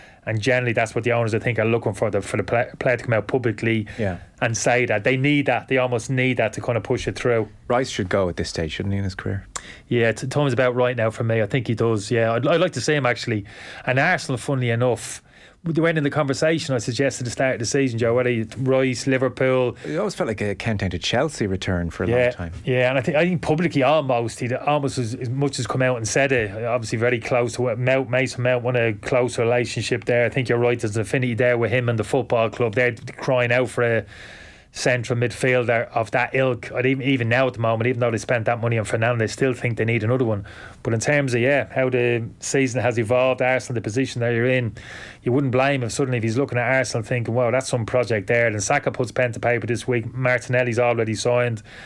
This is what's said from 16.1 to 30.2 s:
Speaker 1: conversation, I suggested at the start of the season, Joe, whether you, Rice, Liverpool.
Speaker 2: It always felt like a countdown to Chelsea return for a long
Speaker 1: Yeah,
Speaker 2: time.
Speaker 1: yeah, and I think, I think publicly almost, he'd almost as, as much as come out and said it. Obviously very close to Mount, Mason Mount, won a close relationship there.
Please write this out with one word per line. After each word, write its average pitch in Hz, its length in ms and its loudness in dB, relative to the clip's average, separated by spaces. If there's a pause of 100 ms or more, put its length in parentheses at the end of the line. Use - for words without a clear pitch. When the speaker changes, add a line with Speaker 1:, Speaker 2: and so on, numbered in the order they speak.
Speaker 1:
conversation, 143 640 0
I 123 40 0
suggested 127 440 -2
at - 40 -6
the 117 40 -6
start 131 240 0
of - 40 -4
the 113 80 -4
season, 131 320 0
Joe, 117 160 2
whether 123 160 2
you, 113 180 -2 (120)
Rice, 131 460 2
Liverpool. 131 800 2
Speaker 2:
It 151 140 -4
always 196 160 -2
felt 170 140 -2
like 104 120 -4
a 104 140 -2
countdown 101 360 -2
to 90 80 -4
Chelsea 123 480 0
return 90 440 -2
for - 140 -4
a - 20 0
long 120 120 2
Speaker 1:
Yeah, 123 120 4
Speaker 2:
time. 85 220 -8 (120)
Speaker 1:
yeah, 127 240 2
and 135 100 0
I 127 40 2
think, 147 160 0
I 170 80 4
think 180 160 0
publicly 156 400 0
almost, 127 580 2
he'd 120 140 -2
almost 143 420 0
as, 117 180 -4
as 131 140 -6
much 135 300 -2
as 120 80 -4
come 131 160 0
out 127 160 2
and 110 100 -6
said 135 240 2
it. 110 320 0
Obviously 117 320 -2
very 117 240 2
close 120 360 0
to 123 200 0
Mount, 127 320 2
Mason 127 340 -2
Mount, 123 220 2
won 123 100 0
a 117 200 2
close 123 440 0
relationship 120 680 0
there. 120 180 2